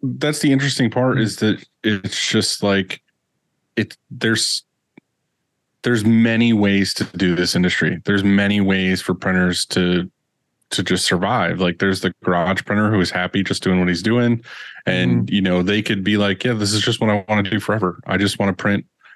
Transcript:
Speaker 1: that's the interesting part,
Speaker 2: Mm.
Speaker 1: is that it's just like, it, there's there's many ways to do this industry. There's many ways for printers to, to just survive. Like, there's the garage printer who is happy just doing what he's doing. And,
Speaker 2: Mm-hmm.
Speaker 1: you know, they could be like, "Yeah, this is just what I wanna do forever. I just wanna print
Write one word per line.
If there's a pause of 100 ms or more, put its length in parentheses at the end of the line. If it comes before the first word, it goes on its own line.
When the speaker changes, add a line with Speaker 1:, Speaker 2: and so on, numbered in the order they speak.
Speaker 1:
that's
the
interesting
part,
Speaker 2:
Mm.
Speaker 1:
is
that (220)
it's
just
like, (720)
it, (120)
there's (1200)
there's
many
ways
to (100)
do
this
industry.
There's
many
ways
for
printers
to, (600)
to
just
survive.
Like,
there's
the (100)
garage
printer
who
is
happy
just
doing
what
he's
doing. (420)
And,
Speaker 2:
Mm-hmm.
Speaker 1:
you
know,
they
could
be
like,
"Yeah,
this
is
just
what
I
wanna
do
forever.
I
just
wanna
print (320)